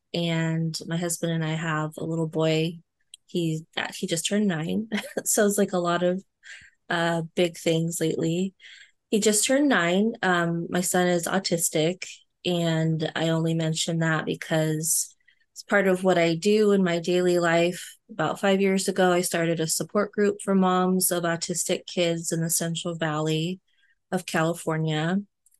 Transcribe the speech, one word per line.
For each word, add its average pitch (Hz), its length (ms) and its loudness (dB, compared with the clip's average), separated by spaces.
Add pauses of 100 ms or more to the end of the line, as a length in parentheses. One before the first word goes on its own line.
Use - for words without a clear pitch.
(140)
and 165 720 -2
my 165 100 -4
husband 170 360 -2
and 165 120 -2
I 156 100 -2
have 156 440 -4
a - 60 -8
little 165 240 -4
boy. 160 500 0 (480)
He, 160 360 -2 (140)
uh, - 160 -2
he - 140 -8
just 165 220 -4
turned 208 180 0
nine, 185 420 -2 (180)
<laughs> - 180 -8
so 214 220 2
it's, 202 120 0
like, 196 140 2
a 185 60 0
lot 175 260 0
of, 180 180 0 (680)
uh, 170 340 0 (120)
big 170 240 0
things 165 420 0
lately. 165 540 0 (560)
He 214 100 2
just 208 240 2
turned 277 240 2
nine. 196 540 2
Um, 170 460 0
my 180 120 -2
son 180 260 2
is 175 200 2
autistic, 170 800 -2 (380)
and 160 680 0
I 165 160 0
only 165 240 0
mention 165 460 -2
that 160 260 0
because 160 880 -2 (380)
it's - 100 -20
part 202 240 2
of 185 160 2
what 185 160 4
I 170 160 4
do 208 380 4
in 196 100 4
my 175 160 2
daily 180 400 2
life. 170 580 0 (140)
About 156 300 -4
five 196 200 2
years 190 280 2
ago, 185 240 2
I 175 80 4
started 165 400 0
a 160 80 -2
support 202 440 -2
group 202 320 0
for 196 100 0
moms 185 580 2
of 175 100 0
autistic 170 640 -2
kids 170 460 -2
in 165 80 -2
the 165 100 0
Central 165 440 -4
Valley 156 640 -2 (500)
of 185 160 -4
California. 160 960 0 (380)